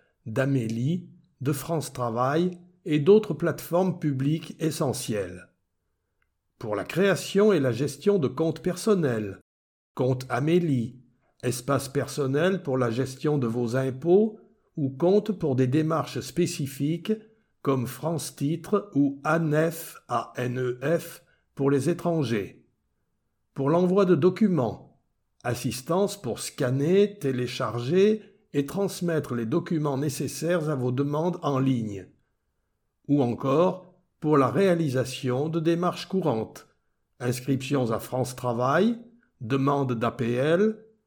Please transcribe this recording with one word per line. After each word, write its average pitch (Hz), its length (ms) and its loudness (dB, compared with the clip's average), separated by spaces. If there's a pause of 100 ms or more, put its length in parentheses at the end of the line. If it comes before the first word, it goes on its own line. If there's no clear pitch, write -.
(280)
d'Amélie, 127 800 0 (320)
de 123 100 0
France 147 420 -4
Travail 131 680 0 (260)
et 151 140 2
d'autres 196 340 4
plateformes 170 640 0
publiques 147 640 -2
essentielles. 113 880 -4 (1120)
Pour 107 160 -6
la 98 100 -4
création 196 680 2
et 160 60 4
la 131 120 2
gestion 147 480 0
de 131 80 2
comptes 160 340 -2
personnels, 147 760 0 (560)
compte 127 340 0
Amélie, 143 680 0 (440)
espace 135 440 -2
personnel 143 760 -2
pour 131 160 -2
la 120 100 2
gestion 131 480 -2
de 123 80 0
vos 117 300 -2
impôts 165 640 2 (360)
ou 139 140 -2
compte 185 420 2
pour 151 240 -2
des 127 120 2
démarches 156 520 0
spécifiques 170 960 -4 (480)
comme 131 240 0
France 151 500 -6
Titre 170 600 -2
ou 143 280 2
anef, 165 760 0 (100)
A 117 280 -4
N 123 240 -4
E 123 220 -4
F, 165 420 -4 (300)
pour 139 160 0
les 139 200 2
étrangers. 151 760 -2 (880)
Pour 139 160 -2
l'envoi 180 360 4
de 180 100 6
documents, 160 840 2 (440)
assistance 165 760 -2
pour 113 200 -6
scanner, 180 800 2
télécharger 131 1040 0 (300)
et 143 120 0
transmettre 170 680 -2
les 117 100 -2
documents 151 520 0
nécessaires 151 720 -2
à 151 60 -2
vos 127 160 -2
demandes 147 520 -2
en 143 160 0
ligne. 110 480 0 (1000)
Ou 143 140 4
encore 135 720 0 (240)
pour 151 180 2
la 131 120 4
réalisation 139 1000 0
de 165 100 -2
démarches 170 480 -2
courantes, 143 600 -2 (520)
inscriptions 127 720 -2
à 107 80 -2
France 127 360 -4
Travail, 139 640 2 (420)
demande 135 540 0
d'A 113 160 0
P 117 240 -2
L, 170 500 2 (240)